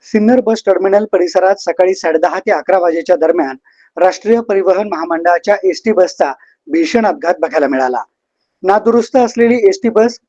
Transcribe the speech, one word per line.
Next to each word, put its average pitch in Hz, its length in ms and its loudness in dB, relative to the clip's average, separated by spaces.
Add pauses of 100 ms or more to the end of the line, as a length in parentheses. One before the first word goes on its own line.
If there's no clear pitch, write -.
(120)
सिन्नर 220 280 2
बस 220 260 -2
टर्मिनल 196 380 2
परिसरात 185 520 0
सकाळी 185 380 0
साडे 165 240 -2
दहा 165 200 -2
ते 202 120 -4
अकरा 180 280 0
वाजेच्या 170 380 0
दरम्यान 156 400 0 (400)
राष्ट्रीय 185 440 0
परिवहन 196 480 0
महामंडळाच्या 170 760 -2
एसटी 190 280 -2
बसचा 170 400 0 (340)
भीषण 165 400 -2
अपघात 165 340 -2
बघायला 151 260 0
मिळाला. 127 360 -2 (600)
नादुरुस्त 220 540 0
असलेली 233 520 2
एसटी 190 200 0
बस 226 300 0 (100)